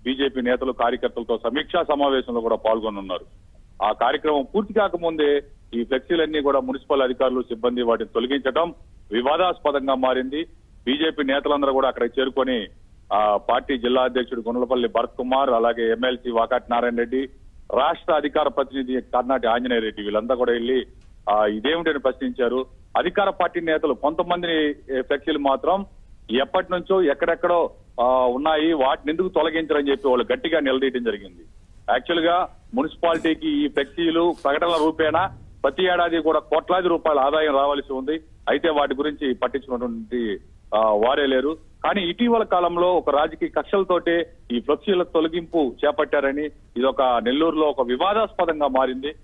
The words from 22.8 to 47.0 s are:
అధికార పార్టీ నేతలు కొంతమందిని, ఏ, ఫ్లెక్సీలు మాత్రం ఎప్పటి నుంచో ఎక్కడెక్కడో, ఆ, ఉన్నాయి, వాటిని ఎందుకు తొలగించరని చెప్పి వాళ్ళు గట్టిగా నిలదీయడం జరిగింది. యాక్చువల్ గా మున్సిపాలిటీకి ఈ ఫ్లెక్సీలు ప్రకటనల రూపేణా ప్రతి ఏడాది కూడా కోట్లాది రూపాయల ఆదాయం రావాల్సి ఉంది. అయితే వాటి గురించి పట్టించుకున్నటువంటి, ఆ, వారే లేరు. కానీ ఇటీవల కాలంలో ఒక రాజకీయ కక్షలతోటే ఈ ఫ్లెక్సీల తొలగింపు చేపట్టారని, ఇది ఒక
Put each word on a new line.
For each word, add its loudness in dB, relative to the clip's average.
అధికార 0
పార్టీ -2
నేతలు 0
కొంతమందిని, -2
ఏ, -6
ఫ్లెక్సీలు -2
మాత్రం 0
ఎప్పటి -2
నుంచో 0
ఎక్కడెక్కడో, 0
ఆ, 2
ఉన్నాయి, 2
వాటిని 0
ఎందుకు -2
తొలగించరని 0
చెప్పి 0
వాళ్ళు 2
గట్టిగా 0
నిలదీయడం 0
జరిగింది. -6
యాక్చువల్ 0
గా 2
మున్సిపాలిటీకి 0
ఈ 0
ఫ్లెక్సీలు 0
ప్రకటనల 2
రూపేణా 2
ప్రతి 2
ఏడాది 2
కూడా 2
కోట్లాది 0
రూపాయల 2
ఆదాయం 2
రావాల్సి 0
ఉంది. -4
అయితే 0
వాటి 0
గురించి -2
పట్టించుకున్నటువంటి, -6
ఆ, 4
వారే 2
లేరు. 0
కానీ 0
ఇటీవల 0
కాలంలో 2
ఒక 0
రాజకీయ 0
కక్షలతోటే 0
ఈ 0
ఫ్లెక్సీల 0
తొలగింపు 0
చేపట్టారని, 0
ఇది -4
ఒక 2